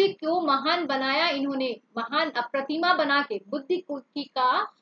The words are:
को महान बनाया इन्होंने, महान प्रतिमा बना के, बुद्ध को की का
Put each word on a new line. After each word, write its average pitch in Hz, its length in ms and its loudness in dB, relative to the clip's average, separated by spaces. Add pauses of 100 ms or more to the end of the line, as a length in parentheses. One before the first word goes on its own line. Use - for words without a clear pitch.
को 349 420 2
महान 302 440 0
बनाया 269 440 0
इन्होंने, 269 440 -2 (240)
महान 294 320 -2 (120)
प्रतिमा 302 520 0
बना 285 280 2
के, 208 260 -4
बुद्ध 320 400 -2
को 285 100 -6
की 277 280 -10
का 262 360 2 (200)